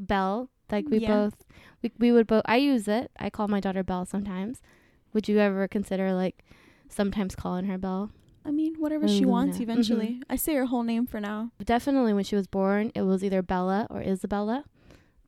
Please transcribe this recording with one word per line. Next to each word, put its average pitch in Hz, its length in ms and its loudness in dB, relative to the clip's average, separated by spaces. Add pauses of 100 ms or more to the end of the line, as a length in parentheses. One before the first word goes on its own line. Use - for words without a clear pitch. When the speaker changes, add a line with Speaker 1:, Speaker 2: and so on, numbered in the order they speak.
Speaker 1:
Belle. 202 420 -2 (200)
Like, 208 200 -2
we 214 100 2
Speaker 2:
Yeah. 220 80 -2
Speaker 1:
both, 208 280 2 (460)
we, 233 160 -4
we 240 140 4
would 233 160 6
both, 220 180 4
I 226 120 2
use 262 320 2
it. 220 280 -2
I - 120 -8
call 208 180 -4
my 208 140 2
daughter 190 220 -2
Belle 180 220 -4
sometimes. 202 560 -6 (520)
Would 214 160 0
you 208 100 4
ever 196 260 2
consider, 190 480 -2
like, 185 300 -2 (460)
sometimes 202 460 -2
calling 180 300 -4
her 190 120 -4
Belle? 190 340 -4 (320)
Speaker 2:
I 302 80 -6
mean, 311 240 -2
whatever 302 300 -2
Speaker 1:
Or - 20 4
Speaker 2:
she 302 140 4
Speaker 1:
Luna. 262 100 6
Speaker 2:
wants 240 300 2
eventually. 226 460 0
Speaker 1:
Mm-hmm. 247 260 -8
Speaker 2:
I - 20 -2
say 311 200 -2
her 262 100 2
whole 247 180 -2
name 233 240 0
for 220 140 -8
now. 214 300 -6 (120)
Speaker 1:
Definitely 240 500 2
when 196 120 2
she 208 100 -4
was 196 120 0
born, 202 480 0
it 202 80 -2
was 190 200 2
either 190 180 0
Bella 185 480 -2
or - 120 -8
Isabella. 208 640 -2 (640)